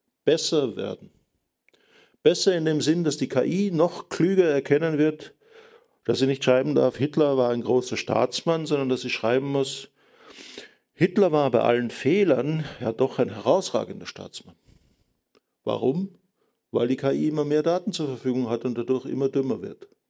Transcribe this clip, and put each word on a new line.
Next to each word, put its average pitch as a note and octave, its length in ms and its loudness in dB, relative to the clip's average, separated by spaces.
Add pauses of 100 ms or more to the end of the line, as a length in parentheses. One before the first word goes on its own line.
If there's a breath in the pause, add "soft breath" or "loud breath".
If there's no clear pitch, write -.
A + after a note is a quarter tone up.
(260)
besser D3 500 0
werden. G2+ 360 -10 (1120 soft breath)
Besser F3 340 4
in D#3+ 80 -2
dem D#3 160 2
Sinn, E3 220 2
dass D3+ 140 0
die - 120 -4
K B2+ 140 0
I G3 280 0
noch E3+ 380 0
klüger F#3 360 2
erkennen D3 520 2
wird, D3+ 360 0 (720 soft breath)
dass A#2+ 160 0
sie C3 80 4
nicht C3+ 160 -2
schreiben C3+ 320 2
darf, C3 220 2
„Hitler C#3+ 400 2
war A#2+ 140 2
ein A#2+ 100 -2
großer B2 340 0
Staatsmann“, B2+ 720 -2
sondern C#3 240 -2
dass B2+ 120 -2
sie B2+ 80 -8
schreiben B2+ 380 0
muss, C#3 420 -4 (1040 loud breath)
„Hitler F#3 380 2
war C#3+ 200 2
bei A#2 100 4
allen A#2+ 300 2
Fehlern D#3 760 0 (160)
ja A2+ 100 -2
doch - 280 -2
ein A#2 100 2
herausragender G#2+ 800 -2
Staatsmann.“ - 480 -16 (1080)
Warum? B2 520 -2 (560)
Weil A#2 160 0
die C3 100 -2
K C#3 140 0
I D3+ 160 0
immer D3+ 180 -2
mehr D3 180 0
Daten F3 300 -2
zur D#3 140 -4
Verfügung B2+ 420 -4
hat A#2 160 -4
und A#2+ 120 -2
dadurch A#2+ 280 -2
immer C#3 240 -2
dümmer C3 320 -2
wird. - 260 -16 (220)